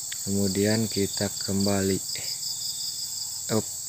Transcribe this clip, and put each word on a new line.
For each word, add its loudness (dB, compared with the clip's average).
Kemudian 4
kita 0
kembali. 2
Op, 2